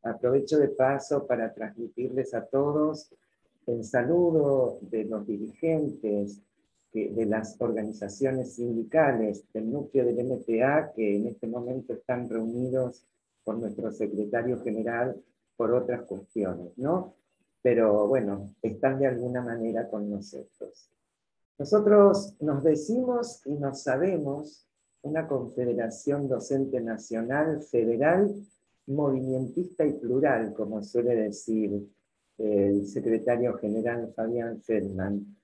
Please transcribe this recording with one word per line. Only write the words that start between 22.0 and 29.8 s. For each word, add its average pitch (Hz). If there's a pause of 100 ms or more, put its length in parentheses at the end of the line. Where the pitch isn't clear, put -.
nos 143
decimos 240
y 135
nos 139
sabemos 147 (380)
una 156
confederación 123
docente 131
nacional, 117
federal, 143 (540)
movimentista 135